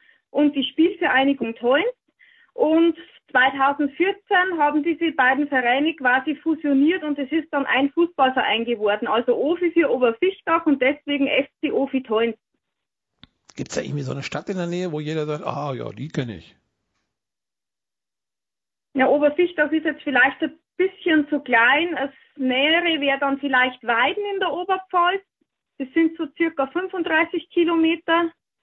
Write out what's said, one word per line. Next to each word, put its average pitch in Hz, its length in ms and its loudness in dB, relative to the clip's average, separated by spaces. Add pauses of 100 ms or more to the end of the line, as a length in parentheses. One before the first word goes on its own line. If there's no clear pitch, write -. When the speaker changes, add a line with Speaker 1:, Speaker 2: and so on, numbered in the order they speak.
(300)
Speaker 1:
und 294 240 2
die 269 100 -2
Spielvereinigung 277 920 0
Toins. 269 320 2 (680)
Und 320 420 4 (340)
zweitausendvierzehn 285 1300 0
haben 294 240 2
diese 330 300 -2
beiden 269 360 2
Vereine 269 460 0
quasi 262 420 0
fusioniert 302 680 0
und 294 160 -4
es 269 140 -6
ist 311 180 -4
dann 277 140 -2
ein 277 280 0
Fußballverein 262 720 0
geworden. 214 420 -2
Also 240 300 0
Ofi 330 340 0
für 330 200 2
Oberfichtach 320 760 0
und 277 160 2
deswegen 285 460 -2
F 269 180 0 (140)
C 294 120 -4
Ofi 262 300 -2
Toins. 226 340 -2 (1200)
Speaker 2:
Gibt's - 200 -10
da - 60 -4
irgendwie 143 220 -6
so 127 100 -6
eine 139 100 -10
Stadt - 260 -10
in 190 80 -6
der 175 100 -4
Nähe, 175 260 -6
wo 151 80 -6
jeder 151 260 -4
sagt, 151 180 -6
"Ah 147 280 -6
ja, 120 180 -8
die 117 180 -12
kenn 135 220 -4
ich"? 90 260 -16 (2500)
Speaker 1:
Ja, 262 140 2
Oberfichtach 294 640 2
ist 311 120 -2
jetzt 302 180 -6
vielleicht 269 400 0
ein - 160 -6 (180)
bisschen 330 540 0
zu 294 100 -2
klein. 269 560 2
Das 269 140 -4 (260)
Nähere 294 640 0
wäre 269 180 0
dann 277 200 -2
vielleicht 262 440 0
Weiden 254 400 0 (120)
in 392 60 -4
der 277 120 -2
Oberpfalz. 370 680 -2 (560)
Das 262 160 -8
sind 330 240 2
so 330 80 -6 (100)
circa 320 300 -2
fünfunddreißig 330 840 -4
Kilometer 330 800 0 (320)